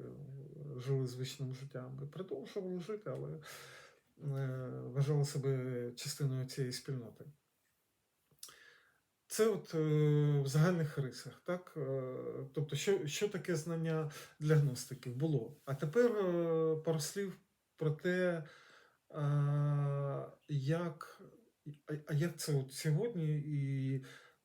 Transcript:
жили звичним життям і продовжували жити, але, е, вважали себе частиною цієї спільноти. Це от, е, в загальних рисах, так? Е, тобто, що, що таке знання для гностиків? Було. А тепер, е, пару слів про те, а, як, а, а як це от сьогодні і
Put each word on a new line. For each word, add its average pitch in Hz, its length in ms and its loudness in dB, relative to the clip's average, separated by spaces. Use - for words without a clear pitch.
жили 131 300 0
звичним 131 480 -6
життям 131 480 -10
і - 20 -8
продовжували 185 720 -6
жити, 208 300 -6
але, 139 200 -6
е, 156 100 -8
вважали 139 400 4
себе 127 680 0
частиною 131 560 -2
цієї 127 260 -2
спільноти. 120 520 -8
Це 220 200 4
от, 185 280 -2
е, 151 680 6
в 135 60 0
загальних 156 500 4
рисах, 135 480 -6
так? 180 320 -6
Е, 135 260 -2
тобто, 143 220 -2
що, 190 320 0
що 202 220 -2
таке 180 260 -2
знання 160 560 -2
для 156 160 6
гностиків? 131 600 2
Було. 139 500 0
А 139 100 -2
тепер, 214 420 4
е, 165 580 4
пару 160 240 0
слів 190 380 -4
про 151 140 2
те, 180 520 2
а, 143 1160 2
як, 160 720 -2
а, 156 60 -4
а 156 60 -4
як 170 240 2
це - 160 -2
от 131 200 0
сьогодні 160 680 2
і 135 640 0